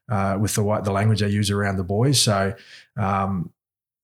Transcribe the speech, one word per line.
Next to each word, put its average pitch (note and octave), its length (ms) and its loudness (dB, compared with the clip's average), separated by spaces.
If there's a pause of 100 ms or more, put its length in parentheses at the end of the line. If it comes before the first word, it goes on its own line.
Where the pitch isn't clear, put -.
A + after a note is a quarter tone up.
uh, G2 300 -2
with G#2 160 -2
the A2 80 0
way, G#2 180 0
the G2 120 -2
language G#2 260 2
they G#2+ 80 0
use G2+ 240 0
around G2+ 240 0
the F#2+ 80 -2
boys. A2+ 380 2
So, G2 320 2 (420)
um, G2 560 -2 (520)